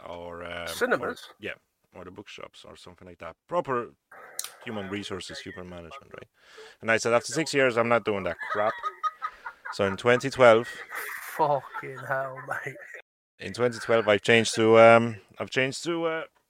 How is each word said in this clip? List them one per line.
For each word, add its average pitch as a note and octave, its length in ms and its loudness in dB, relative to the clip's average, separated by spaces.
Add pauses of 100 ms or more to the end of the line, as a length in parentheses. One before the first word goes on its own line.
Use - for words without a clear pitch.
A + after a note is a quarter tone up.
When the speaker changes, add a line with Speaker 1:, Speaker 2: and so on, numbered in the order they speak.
Speaker 1:
or, F2 360 -12
um, F2 200 -10
or E2+ 40 -10
Speaker 2:
Cinemas? B2+ 540 -4 (180)
Speaker 1:
yeah, G2 140 -10 (420)
or F#2 100 -18
the F2+ 60 -16
bookshops - 560 -18
or E2+ 80 -20
something F2+ 320 -20
like F2 120 -20
that. E2 160 -16 (120)
Proper C3+ 440 -4 (720)
human G#2 240 -10
resources, G2 500 -10
human F#2 300 -14
management, E2+ 420 -18
right? - 160 -20 (540)
And A2 100 -2
I A2 60 4
said, A#2 160 0
"After A#2+ 180 0
six D3+ 220 -4
years, C3 240 2
I'm A#2 100 2
not A#2 160 2
doing G2+ 200 -4
that E2+ 140 -6 (140)
crap." G#2 220 -2 (1000)
So G2+ 120 0
in G2 100 -2
twenty B2 360 0
twelve, A#2+ 360 8 (680)
Speaker 2:
Fucking C#3+ 600 -4 (100)
hell, C3+ 280 -6 (120)
mate. C3 280 -8 (640)
Speaker 1:
in G2 140 -10
twenty A#2 260 -2
twelve, A2+ 280 2
I've G#2 160 4
changed A2+ 320 4
to, A2+ 240 6
um, A#2 380 8 (220)
I've G2+ 120 -8
changed C3+ 340 -4
to, E3 200 -4
uh, D#3+ 180 -4 (260)